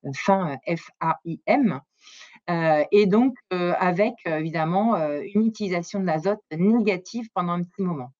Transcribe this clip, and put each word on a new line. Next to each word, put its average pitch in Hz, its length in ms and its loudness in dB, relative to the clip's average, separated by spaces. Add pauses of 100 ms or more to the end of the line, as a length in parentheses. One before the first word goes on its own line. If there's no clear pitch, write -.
une 143 100 -6
faim, 180 420 0 (120)
heu, 170 80 -2
F - 140 -12 (100)
A 165 260 -2
I 165 220 -8
M, 202 320 2 (680)
heu, 160 420 2
et 208 160 6
donc, 240 260 4 (180)
heu, 175 280 0
avec, 185 340 0 (140)
heu, 160 100 -2
évidemment, 165 580 0
heu, 147 280 -2 (100)
une 220 140 4
utilisation 196 520 -4
de 190 60 -2
l'azote 175 380 -2 (120)
négative 208 760 0
pendant 175 200 -2
un 175 100 -2
petit 175 180 -10
moment. 147 380 -4